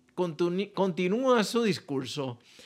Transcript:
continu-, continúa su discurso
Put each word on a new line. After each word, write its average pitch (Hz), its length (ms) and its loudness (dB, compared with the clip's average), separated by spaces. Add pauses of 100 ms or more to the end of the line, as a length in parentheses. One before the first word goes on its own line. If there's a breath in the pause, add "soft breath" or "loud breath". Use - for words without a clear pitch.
(140)
continu-, 175 580 -2
continúa 196 720 2
su 233 180 0
discurso 135 760 -4 (280 loud breath)